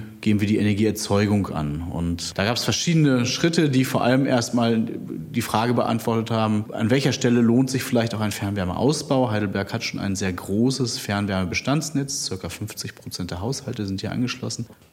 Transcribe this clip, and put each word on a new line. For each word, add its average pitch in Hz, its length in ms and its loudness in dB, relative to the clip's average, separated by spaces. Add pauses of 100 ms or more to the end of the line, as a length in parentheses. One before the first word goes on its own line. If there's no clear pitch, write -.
(200)
gehen 104 200 2
wir 104 80 2
die 104 100 4
Energieerzeugung 101 880 2
an. 76 360 -4
Und 85 540 -4
da 95 80 0
gab's 113 200 0
verschiedene 139 600 2
Schritte, 165 440 2
die 131 140 4
vor - 180 0
allem 131 240 4
erstmal 117 580 2
die - 580 -6
Frage 113 300 0
beantwortet 113 600 0
haben, 110 400 2
an 107 180 0
welcher 139 220 2
Stelle 120 280 4
lohnt 120 300 4
sich 131 140 -2
vielleicht 113 320 0
auch 107 40 -2
ein 107 120 0
Fernwärmeausbau. 110 960 0
Heidelberg 101 420 -2
hat - 120 -4
schon - 160 -6
ein 98 160 -2
sehr 98 160 -2
großes 113 640 0
Fernwärmebestandsnetz, 104 1300 -2
circa 92 220 -8
fünfzig - 480 -10
Prozent - 340 -10
der 90 100 -6
Haushalte 110 460 -6
sind 98 140 -4
hier 107 100 -6
angeschlossen. 117 560 -4 (260)